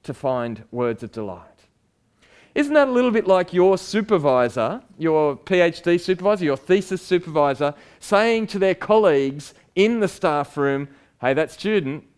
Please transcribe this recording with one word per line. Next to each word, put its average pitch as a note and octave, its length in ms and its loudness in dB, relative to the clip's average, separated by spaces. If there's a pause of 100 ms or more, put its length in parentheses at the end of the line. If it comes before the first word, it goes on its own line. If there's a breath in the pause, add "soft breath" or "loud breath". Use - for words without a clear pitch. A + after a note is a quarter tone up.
to C#3 100 -10
find A#2+ 580 -6
words A#2+ 320 -4
of A2 100 -14
delight. F#2+ 320 -12 (1080 soft breath)
Isn't C#4+ 200 0
that C#4+ 140 4
a B3+ 40 -4
little B3 200 2
bit A3 160 0
like F3+ 260 2
your F3+ 240 4
supervisor, C#3+ 1040 0 (160)
your D#3 380 0
P F3+ 260 0
H E3+ 220 0
D F3 160 2
supervisor, F#3 440 -2
your C#3 140 0
thesis F#3+ 440 -2
supervisor, D3 760 0 (240 loud breath)
saying A3+ 480 0
to G3+ 120 -8
their F#3+ 160 2
colleagues D3 800 0 (220 soft breath)
in A3 240 2
the G3 80 0
staff D3+ 500 -4
room, C#3 320 -2 (320 soft breath)
"Hey, C3 140 0
that D#3 160 -2
student D#3+ 520 -2 (140)